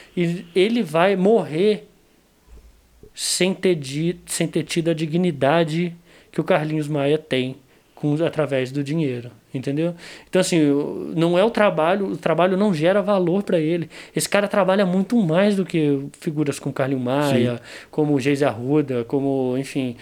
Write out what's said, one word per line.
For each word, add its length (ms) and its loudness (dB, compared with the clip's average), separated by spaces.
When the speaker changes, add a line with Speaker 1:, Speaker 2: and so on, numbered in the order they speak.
Speaker 1:
e 280 0
ele 280 2
vai 320 0
morrer 720 0
sem 400 0
ter 220 2
di-, 500 -4
sem 220 -2
ter 160 -2
tido 260 -2
a 40 0
dignidade 1000 0
que 80 -2
o 40 -4
Carlinhos 440 0
Maia 300 0
tem, 380 -4
com, 120 0
através 480 -2
do 100 -4
dinheiro, 480 -4
entendeu? 400 -4
Então, 120 2
assim, 280 2
o, 480 -2
não 220 2
é 60 6
o 60 2
trabalho, 580 0
o 80 -4
trabalho 400 2
não 180 2
gera 260 2
valor 440 0
pra 160 0
ele. 280 -2
Esse 140 -2
cara 200 0
trabalha 360 2
muito 380 0
mais 320 4
do 100 0
que 360 0
figuras 400 -4
como 160 -6
Carlinho 260 0
Maia, 580 2
Speaker 2:
Sim. 40 -16
Speaker 1:
como 260 2
Geise 260 0
Arruda, 600 0
como, 520 -2
enfim, 460 -4